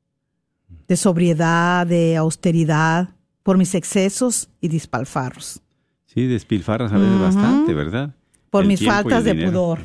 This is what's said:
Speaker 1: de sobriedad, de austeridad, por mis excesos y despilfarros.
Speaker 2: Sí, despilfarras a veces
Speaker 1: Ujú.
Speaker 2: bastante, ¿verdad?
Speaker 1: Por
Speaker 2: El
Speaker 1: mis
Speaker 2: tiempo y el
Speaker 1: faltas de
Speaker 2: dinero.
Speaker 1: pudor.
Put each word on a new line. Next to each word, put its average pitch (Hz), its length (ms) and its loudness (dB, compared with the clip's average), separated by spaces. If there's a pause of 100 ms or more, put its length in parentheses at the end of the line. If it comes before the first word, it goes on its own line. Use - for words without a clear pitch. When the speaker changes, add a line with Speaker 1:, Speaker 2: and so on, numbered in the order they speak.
(880)
Speaker 1:
de 185 80 0
sobriedad, 170 920 2
de 170 300 2
austeridad, 160 960 0 (320)
por 190 160 2
mis 185 160 2
excesos 196 760 -2 (120)
y 175 80 -2
despilfarros. 135 920 -8 (460)
Speaker 2:
Sí, 123 200 -2
despilfarras 110 640 -2
a 104 60 2
veces 190 160 4
Speaker 1:
Ujú. 190 80 2
Speaker 2:
bastante, 214 520 2
¿verdad? 139 400 -6 (360)
Speaker 1:
Por 202 120 2
Speaker 2:
El 202 60 2
Speaker 1:
mis 196 120 0
Speaker 2:
tiempo 214 140 2
y - 20 0
el 208 60 0
Speaker 1:
faltas 233 220 0
de 214 100 2
Speaker 2:
dinero. 170 160 0
Speaker 1:
pudor. 170 340 -2